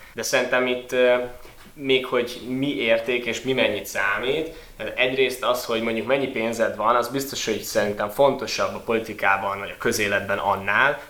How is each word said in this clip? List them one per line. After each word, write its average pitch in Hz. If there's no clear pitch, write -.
De 113
szerintem 127
itt, 123
ö, 127
még 131
hogy 120
mi 131
érték 117
és 113
mi 131
mennyit 104
számít, 117
tehát 107
egyrészt 131
az, 123
hogy 113
mondjuk 113
mennyi 135
pénzed 113
van, 110
az 120
biztos, 135
hogy 101
szerintem 104
fontosabb 110
a -
politikában 98
vagy 98
a -
közéletben 101
annál, 101